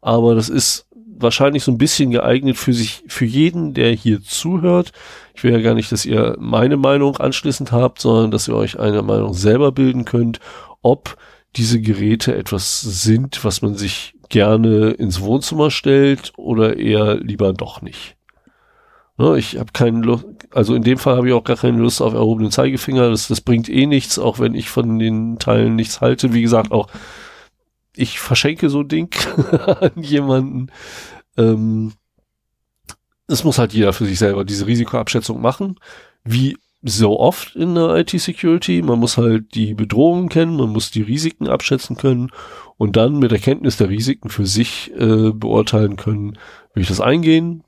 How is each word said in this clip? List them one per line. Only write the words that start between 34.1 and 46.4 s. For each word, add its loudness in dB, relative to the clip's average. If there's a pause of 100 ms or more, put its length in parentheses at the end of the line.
selber 2
diese -4
Risikoabschätzung -2
machen, -4 (480)
wie 0 (240)
so 0
oft 0
in -2
der 2
I-T-Security. -2
Man 0
muss 0
halt 0
die -2
Bedrohungen 2
kennen, 0
man 0
muss -4
die -4
Risiken -4
abschätzen -2
können 0 (460)
und -2
dann 4
mit 4
der 2
Kenntnis 0
der 2
Risiken -4
für -4
sich, -2
äh, 2
beurteilen 0
können, -6 (340)